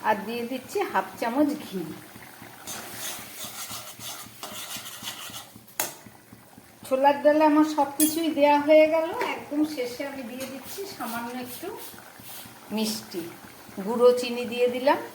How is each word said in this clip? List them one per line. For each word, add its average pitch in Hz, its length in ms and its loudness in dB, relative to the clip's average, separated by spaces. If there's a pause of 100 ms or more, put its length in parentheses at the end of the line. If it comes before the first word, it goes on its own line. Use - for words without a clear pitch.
আর 214 80 4 (120)
দিয়ে 233 240 -6
দিচ্ছি 262 260 -6 (140)
হাফ - 160 0 (120)
চামচ 269 300 2 (160)
ঘি। 180 160 -6 (4000)
ছোলার 277 360 4
ডালে 302 280 6
আমার 302 240 6
সব 285 140 2 (100)
কিছুই 311 380 2
দেয়া 294 280 6
হয়ে 311 280 10
গেল। 320 160 2 (260)
একদম 294 260 -2 (120)
শেষে 247 360 -6
আমি 269 220 -10
দিয়ে 262 200 -8
দিচ্ছি - 280 -12 (160)
সামান্য 240 380 -6 (120)
একটু 285 220 -10 (1080)
মিষ্টি, - 480 -4 (640)
গুঁড়ো 240 240 6 (100)
চিনি 240 240 -4 (100)
দিয়ে 247 220 2
দিলাম। 277 240 4 (160)